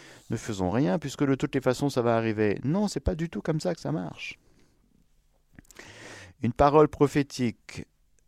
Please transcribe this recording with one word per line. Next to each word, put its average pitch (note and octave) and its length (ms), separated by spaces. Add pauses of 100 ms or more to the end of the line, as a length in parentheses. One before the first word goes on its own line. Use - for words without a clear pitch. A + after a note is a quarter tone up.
(300)
ne A#2 80
faisons F#2+ 340
rien D#3+ 280
puisque D3 240
de C3+ 120
toutes C3+ 200
les C3 60
façons, C3 280
ça C3 120
va A#2 160
arriver. G#2+ 460
Non, G3 240
c'est - 120
pas F#3 160
du E3 140
tout G#3 120
comme D#3 180
ça F3 160
que - 60
ça C#3 100
marche. - 480 (2000)
Une A2+ 120
parole C#3+ 340
prophétique - 960 (420)